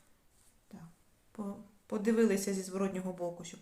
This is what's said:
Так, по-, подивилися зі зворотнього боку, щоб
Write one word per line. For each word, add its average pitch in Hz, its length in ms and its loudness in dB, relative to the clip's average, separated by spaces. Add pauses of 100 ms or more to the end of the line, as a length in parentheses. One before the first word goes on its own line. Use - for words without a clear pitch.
(680)
Так, 170 200 -16 (440)
по-, 202 240 -6 (300)
подивилися 208 680 4
зі 190 80 -2
зворотнього 185 500 -2
боку, 175 320 -6
щоб - 180 -14